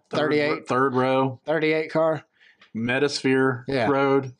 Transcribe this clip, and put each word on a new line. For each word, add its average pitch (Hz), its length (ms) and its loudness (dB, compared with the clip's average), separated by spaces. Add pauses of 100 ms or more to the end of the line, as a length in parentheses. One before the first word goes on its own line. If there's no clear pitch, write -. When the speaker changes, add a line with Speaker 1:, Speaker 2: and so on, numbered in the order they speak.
Speaker 1:
Third 147 120 -6
Speaker 2:
thirty-eight. 147 300 0
Speaker 1:
ro-, 156 160 -4
third 131 280 0
row. 131 500 0
Speaker 2:
Thirty-eight 156 480 -2
car. 160 320 0 (500)
Speaker 1:
Metasphere 131 920 0
Speaker 2:
Yeah. 131 220 0
Speaker 1:
Road. 139 520 0